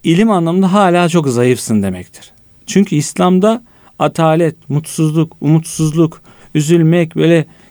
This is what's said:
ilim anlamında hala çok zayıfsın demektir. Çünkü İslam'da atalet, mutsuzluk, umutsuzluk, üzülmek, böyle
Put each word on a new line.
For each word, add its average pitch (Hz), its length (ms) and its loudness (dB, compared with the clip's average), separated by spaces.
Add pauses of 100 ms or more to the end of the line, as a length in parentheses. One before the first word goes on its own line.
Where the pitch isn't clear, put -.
ilim 196 260 2
anlamında 180 420 0
hala 175 360 2
çok 165 200 0
zayıfsın 120 540 0
demektir. 92 500 -10 (340)
Çünkü 190 300 0
İslam'da 185 640 0 (360)
atalet, 160 720 -2
mutsuzluk, 156 720 -2
umutsuzluk, 160 840 -2 (320)
üzülmek, 160 640 0
böyle 160 300 2 (240)